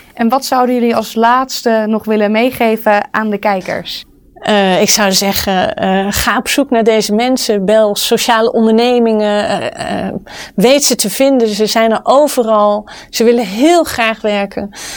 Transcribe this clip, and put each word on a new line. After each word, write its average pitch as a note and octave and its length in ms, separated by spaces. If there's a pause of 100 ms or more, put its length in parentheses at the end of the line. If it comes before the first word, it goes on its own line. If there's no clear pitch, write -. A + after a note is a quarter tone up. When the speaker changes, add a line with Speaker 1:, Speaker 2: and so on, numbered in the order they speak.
(140)
Speaker 1:
En A3+ 160
wat C4 160
zouden B3+ 300
jullie A#3 200
als A3+ 200
laatste A#3 720
nog G#3+ 180
willen G#3+ 260
meegeven A3 840
aan A3 160
de G3+ 80
kijkers? F#3 680 (280)
Speaker 2:
Eh, G3 480
ik G3 80
zou G3+ 220
zeggen, F#3+ 640
eh, F#3+ 340
ga G#3 280
op A#3 100
zoek C#4 220
naar A3+ 140
deze G#3+ 320
mensen. A#3 500
Bel G#3 300
sociale A3+ 560
ondernemingen. A3 960
Eh, - 600
eh, - 60 (420)
weet C4 280
ze B3 120
te G#3 140
vinden. C4 380
Ze G#3+ 180
zijn A3+ 260
er G#3+ 120
overal. G#3+ 840 (220)
Ze - 140
willen A#3+ 220
heel D4 380
graag A3 380
werken. G3+ 480 (280)